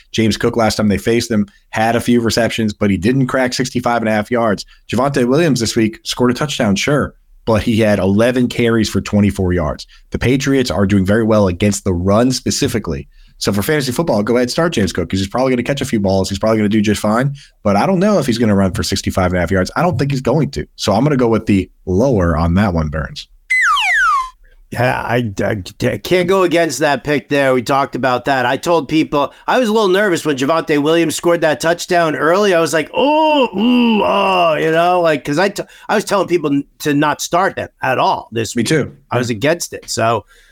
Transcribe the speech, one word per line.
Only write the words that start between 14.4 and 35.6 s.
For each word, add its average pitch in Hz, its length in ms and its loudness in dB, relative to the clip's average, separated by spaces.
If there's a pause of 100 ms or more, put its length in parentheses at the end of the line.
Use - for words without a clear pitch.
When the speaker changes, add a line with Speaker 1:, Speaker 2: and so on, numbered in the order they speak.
Speaker 1:
start 170 220 0
James 92 200 -2
Cook, 85 160 -4
'cause 95 100 -2
he's 98 80 -2
probably 131 240 0
gonna 120 120 0
catch 139 180 -4
a 139 40 -4
few 117 140 -2
balls. 95 300 0
He's 98 80 -6
probably 110 200 2
gonna 104 120 2
do 107 120 2
just 104 200 0
fine, 123 320 0 (300)
but 101 120 2
I 110 100 2
don't 180 140 0
know 202 200 2
if 135 80 -2
he's 113 100 0
gonna 113 160 2
run 95 200 2
for 92 100 -4
sixty-five 92 480 -2
and 92 60 0
a - 20 0
half 85 100 0
yards. 92 260 0
I 139 60 -2
don't 165 160 0
think 143 140 0
he's 131 100 -2
going 135 300 0
to. - 240 -8
So - 180 -2
I'm 110 100 2
gonna 147 140 2
go 120 120 2
with 107 160 0
the 98 260 0 (140)
lower 92 520 2
on 85 180 2
that 98 180 2
one, 78 160 -2
Burns. 78 380 -8 (1400)
Speaker 2:
Yeah, 123 320 -2
I, 117 320 -2 (100)
I, 101 200 -4 (220)
I 120 120 -2
can't 175 320 0
go 190 140 2
against 160 360 0
that 143 240 0
pick 147 240 -2
there. 139 260 2
We 127 80 0
talked 139 320 0
about 127 300 -2
that. 127 220 0
I 131 100 0
told 160 320 0
people, 151 460 0 (120)
I 202 140 0
was 247 80 0
a 208 60 0
little 220 160 2
nervous 185 340 0
when 151 140 -2
Javonte 151 440 0
Williams 160 340 2
scored 170 260 0
that 151 180 0
touchdown 170 560 0
early. 180 380 2
I 165 80 4
was 156 100 0
like, 156 220 -2
"Oh, 302 600 2
ooh, 233 480 2
oh," 185 520 0
you 156 180 0
know, 175 300 2
like, 156 240 0
'cause 143 120 -4
I 196 120 0
t-, 175 140 -8 (260)